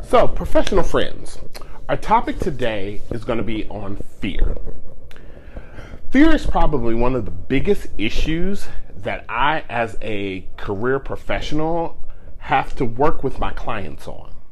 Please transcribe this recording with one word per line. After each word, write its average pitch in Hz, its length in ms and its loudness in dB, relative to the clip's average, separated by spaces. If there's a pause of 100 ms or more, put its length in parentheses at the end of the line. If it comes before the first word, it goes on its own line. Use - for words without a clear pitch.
So, 233 220 4
professional 196 580 4
friends, - 540 2 (520)
our 143 80 -2
topic 233 420 -2
today 110 600 -2 (100)
is 117 140 -6
gonna 113 180 -2
be 107 240 -2
on 101 300 -4
fear. - 580 0 (1600)
Fear 311 220 6
is - 120 2
probably 120 500 4
one 123 180 2
of 120 120 -2
the - 60 -2
biggest - 560 0 (100)
issues 160 720 2 (260)
that 104 320 -6
I, 139 400 -2
as 110 340 -4
a 101 540 -4
career 117 440 -2
professional, 156 1000 -2 (360)
have - 400 -2
to 139 80 0
work 117 360 4
with 131 160 0
my 98 140 0
clients 95 560 -4
on. - 260 -8 (180)